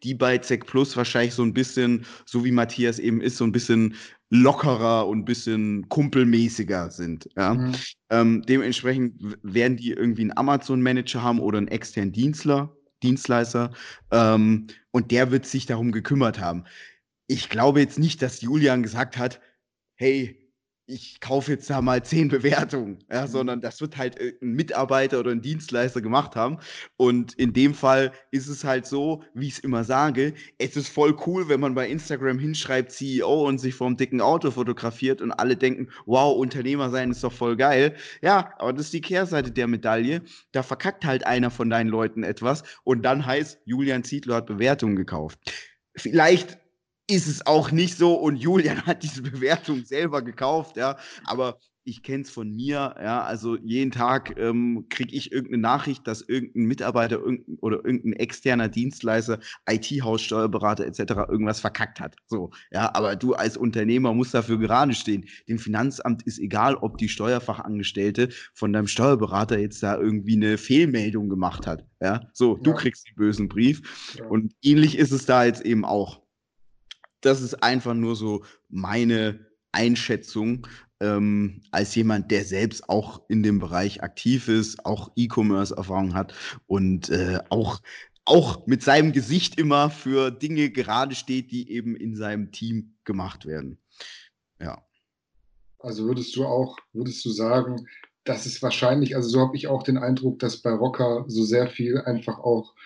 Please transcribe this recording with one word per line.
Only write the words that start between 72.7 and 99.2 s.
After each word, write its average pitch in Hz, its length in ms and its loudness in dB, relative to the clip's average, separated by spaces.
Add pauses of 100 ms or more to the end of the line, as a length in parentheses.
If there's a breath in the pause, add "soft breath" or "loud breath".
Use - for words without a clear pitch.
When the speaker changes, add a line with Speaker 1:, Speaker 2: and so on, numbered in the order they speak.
Speaker 1:
kriegst - 320 -4
den - 60 -20
bösen 104 340 0
Brief - 680 -2
Speaker 2:
Ja. - 100 -14
Speaker 1:
und 110 340 0
ähnlich 147 360 6
ist 147 140 4
es 135 140 -2
da 127 180 6
jetzt 120 220 2
eben 110 180 2
auch. - 400 -4 (960)
Das 135 220 4
ist 120 220 -6
einfach 120 300 2
nur 117 240 0
so 104 260 -4 (240 loud breath)
meine 110 800 0 (240)
Einschätzung, 117 960 -2 (320 loud breath)
ähm, 104 640 0 (100)
als 101 240 -2
jemand, 110 360 2
der 156 120 2
selbst 95 460 -4
auch 104 400 -4
in 107 140 2
dem 104 160 4
Bereich 87 440 -4
aktiv 117 460 -2
ist, 110 360 0
auch 104 300 -6
E-Commerce-Erfahrung 98 1000 0
hat 98 180 -4 (340 loud breath)
und, 92 420 0
äh, 90 300 0 (100)
auch, 107 300 -2 (460 loud breath)
auch 135 420 4
mit 127 160 2
seinem 151 300 6
Gesicht 139 440 -2
immer 147 320 4
für 135 420 0
Dinge 147 380 -2
gerade 135 460 -2
steht, 127 360 -6
die 120 200 -8
eben 113 240 -6
in 110 220 -8
seinem 104 340 -6
Team 113 440 -8 (100)
gemacht 95 400 -8
werden. 76 320 -10 (840 loud breath)
Ja. 82 240 -12 (960)
Speaker 2:
Also 110 240 -8
würdest 120 320 -4
du 135 100 -2
auch, 131 320 -2 (140)
würdest 123 320 -8
du 127 60 -4
sagen, 117 580 0 (380 loud breath)
dass 117 200 -6
es - 160 -10
wahrscheinlich, 131 540 2
also 120 140 -2